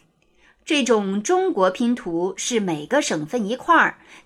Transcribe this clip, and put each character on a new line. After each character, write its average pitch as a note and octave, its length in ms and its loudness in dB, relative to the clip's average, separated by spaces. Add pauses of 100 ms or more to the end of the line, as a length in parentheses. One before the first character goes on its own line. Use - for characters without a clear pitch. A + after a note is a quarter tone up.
(640)
这 D4 200 0
种 G#3 400 0
中 F#4 280 0
国 F#3 200 2
拼 A#3+ 240 0
图 F3+ 420 -4
是 A#3 220 -2
每 E3 260 -4
个 C#4 160 0
省 D#3+ 240 -4
份 A3 220 -4
一 A3+ 80 -4
块 E4 200 2
儿， A3+ 220 4 (280)